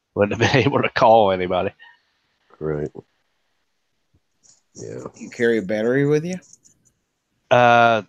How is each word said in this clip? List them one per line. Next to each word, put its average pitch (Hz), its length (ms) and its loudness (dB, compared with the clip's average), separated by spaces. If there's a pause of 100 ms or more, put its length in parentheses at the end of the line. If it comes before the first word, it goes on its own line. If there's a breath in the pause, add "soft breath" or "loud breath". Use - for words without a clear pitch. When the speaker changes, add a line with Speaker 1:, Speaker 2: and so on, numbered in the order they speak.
(160)
Speaker 1:
wouldn't 101 260 0
have 110 100 0
been 131 120 2
<laughs> - 20 0
able 139 160 0
to 113 80 -2
call 110 420 2
anybody. 92 400 -4 (880 soft breath)
Speaker 2:
Right. 76 320 -8 (1800)
Yeah. - 300 -16 (100)
Speaker 3:
You - 140 -18
carry 117 300 0
a - 20 -4
battery 110 440 -2
with 151 200 -2
you? 180 100 -10 (1120)
Speaker 1:
Uh, 120 580 4